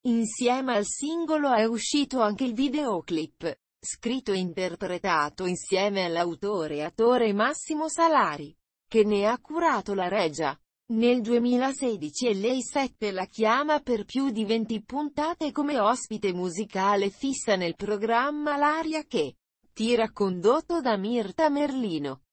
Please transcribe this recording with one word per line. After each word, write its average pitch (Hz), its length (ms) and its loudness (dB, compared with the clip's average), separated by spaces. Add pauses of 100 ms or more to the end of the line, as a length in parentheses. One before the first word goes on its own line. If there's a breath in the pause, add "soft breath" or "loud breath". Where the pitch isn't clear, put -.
Insieme 240 680 0
al 208 100 2
singolo 302 640 -2
è 220 140 4
uscito 240 560 -2
anche 208 220 0
il 247 100 -2
videoclip, 208 960 -2 (280)
scritto - 520 -6
e 190 60 2
interpretato 175 1080 -2
insieme 190 600 0
all'autore 170 720 -2
e 147 80 -4
attore 226 500 4
Massimo 294 560 -2
Salari, 190 640 2 (320)
che 220 160 4
ne 202 220 2
ha 233 140 2
curato 294 560 0
la 185 120 0
regia. 160 480 0 (360)
Nel 240 300 4
duemilasedici 240 1040 0
è 214 60 2
Lei 233 280 0
Sette 247 500 -4
la 185 120 -4
chiama 269 560 2
per 233 240 -2
più 269 260 -2
di 220 140 -2
venti 220 400 0
puntate 294 680 -4
come 294 260 0
ospite 208 540 0
musicale 196 760 0
fissa 233 460 -2
nel 175 220 -2
programma 240 800 -2
L'aria 311 480 0
che 220 300 -4 (360)
tira 226 400 0
condotto 208 720 0
da 233 160 0
Mirta 226 520 0
Merlino. 226 840 -2